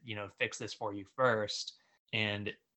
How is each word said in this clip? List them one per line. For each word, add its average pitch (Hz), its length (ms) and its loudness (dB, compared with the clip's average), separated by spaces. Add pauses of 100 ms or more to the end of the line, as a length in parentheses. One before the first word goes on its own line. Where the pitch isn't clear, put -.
you 113 120 -6
know, 101 120 -4 (100)
fix 117 220 -2
this 113 140 -6
for 104 200 -4
you 101 120 -8 (100)
first." 113 640 2 (360)
And 104 400 0 (240)